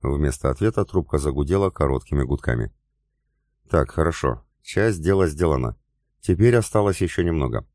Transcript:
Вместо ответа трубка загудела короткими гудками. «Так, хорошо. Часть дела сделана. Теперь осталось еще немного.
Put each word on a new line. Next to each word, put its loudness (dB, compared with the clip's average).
Вместо 0
ответа -2
трубка -2
загудела 0
короткими -2
гудками. -2
«Так, 0
хорошо. -2
Часть -2
дела 2
сделана. 0
Теперь 4
осталось 2
еще -2
немного. -2